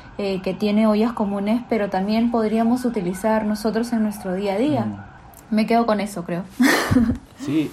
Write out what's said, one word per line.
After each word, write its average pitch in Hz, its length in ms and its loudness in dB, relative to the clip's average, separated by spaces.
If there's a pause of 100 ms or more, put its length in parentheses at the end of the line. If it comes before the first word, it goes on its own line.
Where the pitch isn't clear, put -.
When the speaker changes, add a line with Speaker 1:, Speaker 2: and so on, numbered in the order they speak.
(180)
Speaker 1:
eh, 196 260 -2
que 190 100 -2
tiene 214 340 2
ollas 214 260 2
comunes, 202 560 -2
pero 208 200 0
también 208 420 0
podríamos 226 540 0
utilizar 220 600 -2
nosotros 214 480 -2
en 220 100 0
nuestro 202 320 -4
día 196 180 -2
a - 40 -2
día. 113 280 0
Speaker 2:
Mm. - 720 -10
Speaker 1:
Me 214 100 2
quedo 233 200 4
con 214 140 0
eso, 190 240 -6
creo. 175 200 -6 (160)
<laughs> 247 640 4 (180)
Speaker 2:
Sí, 160 340 -2